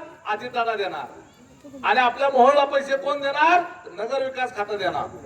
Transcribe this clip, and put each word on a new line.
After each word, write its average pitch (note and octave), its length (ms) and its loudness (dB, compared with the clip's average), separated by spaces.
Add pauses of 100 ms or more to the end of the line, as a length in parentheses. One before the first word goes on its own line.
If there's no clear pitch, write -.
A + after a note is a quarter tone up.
(280)
अजितदादा A3+ 480 -4
देणार. G3 1080 -10
आणि C4 160 2
आपल्या B3+ 300 2
मोहळला C4+ 360 6
पैसे C4+ 320 0
कोण C#4+ 240 -4
देणार? D4+ 400 4 (320)
नगर A#3 300 -4
विकास B3+ 340 -6
खातं G#3 200 -6
देणार. D#3 300 -4 (180)